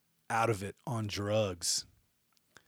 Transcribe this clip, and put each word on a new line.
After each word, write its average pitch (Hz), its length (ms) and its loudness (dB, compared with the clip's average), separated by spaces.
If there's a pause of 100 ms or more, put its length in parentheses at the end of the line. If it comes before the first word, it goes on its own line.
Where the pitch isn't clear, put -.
(300)
out 113 180 4
of 98 140 0
it 98 120 -6 (120)
on 113 200 -2
drugs, 101 800 0 (840)